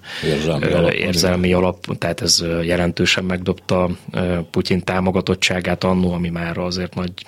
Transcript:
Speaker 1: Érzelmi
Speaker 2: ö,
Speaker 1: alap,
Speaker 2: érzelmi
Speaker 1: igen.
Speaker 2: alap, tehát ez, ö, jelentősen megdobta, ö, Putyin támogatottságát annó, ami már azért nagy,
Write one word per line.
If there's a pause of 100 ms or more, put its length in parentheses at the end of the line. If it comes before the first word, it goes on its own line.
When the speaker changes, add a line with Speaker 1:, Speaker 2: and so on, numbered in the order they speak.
(240)
Speaker 1:
Érzelmi
Speaker 2:
ö,
Speaker 1:
alap,
Speaker 2:
érzelmi
Speaker 1:
igen.
Speaker 2:
alap,
tehát
ez,
ö,
jelentősen
megdobta, (220)
ö, (120)
Putyin
támogatottságát
annó,
ami
már
azért
nagy, (160)